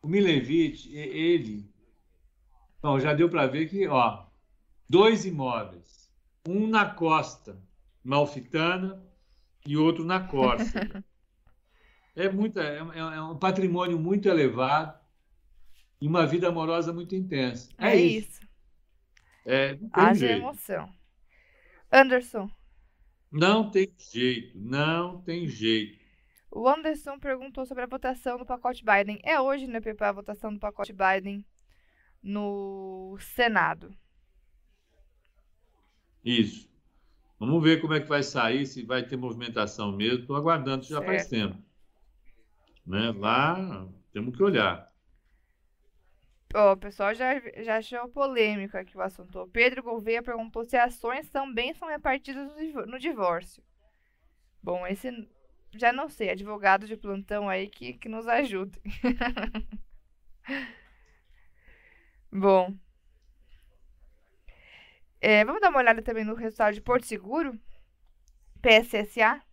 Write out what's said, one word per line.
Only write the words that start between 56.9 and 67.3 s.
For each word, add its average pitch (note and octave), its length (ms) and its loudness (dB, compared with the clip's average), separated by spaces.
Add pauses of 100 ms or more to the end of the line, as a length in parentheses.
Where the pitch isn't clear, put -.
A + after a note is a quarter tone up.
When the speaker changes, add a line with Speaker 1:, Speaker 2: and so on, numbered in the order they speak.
Speaker 2:
plantão G3+ 540 -6
aí F#3+ 180 -4
que, A#3+ 260 -16
que A#3 140 -18
nos A3+ 200 -10
ajude. G#3 540 -2
<laughs> A#3 1000 -4 (2500)
Bom. F#3+ 460 2 (2500)
É, G#3+ 240 6
vamos C#4+ 160 -2
dar G4 120 4
uma C#4+ 80 4
olhada A3+ 240 2
também A3+ 200 -4
no G#3+ 120 -4
resultado A3 400 -2
de G#3 60 -14
Porto B3 240 0
Seguro? A3+ 540 -6 (1000)